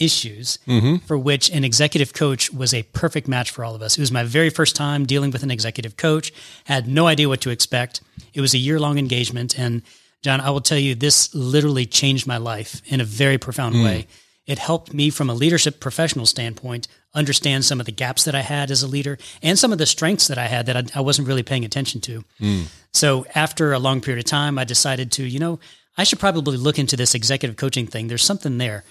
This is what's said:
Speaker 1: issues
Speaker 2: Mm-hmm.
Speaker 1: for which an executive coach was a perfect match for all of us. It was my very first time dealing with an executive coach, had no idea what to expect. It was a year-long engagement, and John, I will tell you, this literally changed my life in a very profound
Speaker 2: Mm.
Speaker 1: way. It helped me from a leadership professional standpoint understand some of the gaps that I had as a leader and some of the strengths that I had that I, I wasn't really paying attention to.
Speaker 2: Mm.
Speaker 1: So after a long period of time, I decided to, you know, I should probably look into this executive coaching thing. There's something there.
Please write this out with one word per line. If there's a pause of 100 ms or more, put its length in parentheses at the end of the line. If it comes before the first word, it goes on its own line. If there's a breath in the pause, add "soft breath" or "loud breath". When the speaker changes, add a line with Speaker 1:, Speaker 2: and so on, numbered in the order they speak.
Speaker 1:
issues
Speaker 2:
Mm-hmm.
Speaker 1:
for
which
an
executive
coach
was
a
perfect
match
for
all
of
us.
It
was
my
very
first
time
dealing
with
an
executive
coach, (320 loud breath)
had
no
idea
what
to
expect. (320 loud breath)
It
was
a
year-long
engagement,
and (400 soft breath)
John,
I
will
tell
you,
this
literally
changed
my
life
in
a
very
profound
Speaker 2:
Mm.
Speaker 1:
way. (400 soft breath)
It
helped
me
from
a
leadership
professional
standpoint (260 soft breath)
understand
some
of
the
gaps
that
I
had
as
a
leader (240 loud breath)
and
some
of
the
strengths
that
I
had
that
I,
I
wasn't
really
paying
attention
to. (160)
Speaker 2:
Mm. (260 loud breath)
Speaker 1:
So (100)
after
a
long
period
of
time,
I
decided
to,
you
know, (380 soft breath)
I
should
probably
look
into
this
executive
coaching
thing.
There's
something
there.